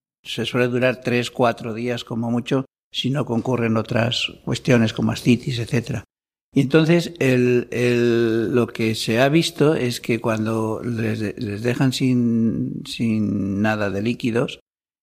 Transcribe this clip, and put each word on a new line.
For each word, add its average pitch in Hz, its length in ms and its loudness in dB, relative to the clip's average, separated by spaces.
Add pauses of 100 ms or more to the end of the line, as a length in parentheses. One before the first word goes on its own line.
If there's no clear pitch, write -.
(240)
se - 220 -6
suele 123 220 0
durar 123 340 0
tres, 120 280 0
cuatro 117 440 0
días 120 300 -6
como 117 260 -4
mucho 120 340 0 (280)
si - 180 -2
no 139 160 -2
concurren 117 500 0
otras 113 560 -2 (120)
cuestiones 120 500 2
como 113 180 0
ascitis, 120 460 0
etcétera. 117 460 -4 (500)
Y 139 80 4
entonces 160 560 4
el, 123 520 2
el, 117 840 2
lo 117 120 4
que 110 280 -2
se 113 260 0
ha 135 80 4
visto 160 460 2
es 123 260 -2
que 117 200 -2
cuando 110 640 -2
les 110 380 -4
de-, 101 160 -6
les 104 260 -8
dejan 123 300 2
sin, 120 960 0
sin 104 720 -2
nada 107 300 0
de 98 120 -4
líquidos, 120 560 -2 (440)